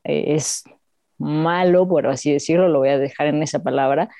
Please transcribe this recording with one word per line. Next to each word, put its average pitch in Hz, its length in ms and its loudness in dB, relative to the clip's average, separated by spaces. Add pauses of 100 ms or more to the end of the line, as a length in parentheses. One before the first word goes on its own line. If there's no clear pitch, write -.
eh, 147 320 -2
es - 280 -4 (560)
malo, 175 680 2
por 156 200 0
así 135 240 -2
decirlo, 160 380 2
lo 147 100 2
voy 135 100 2
a 139 100 2
dejar 139 280 -4
en 151 140 0
esa 151 220 -4
palabra, 139 460 0 (100)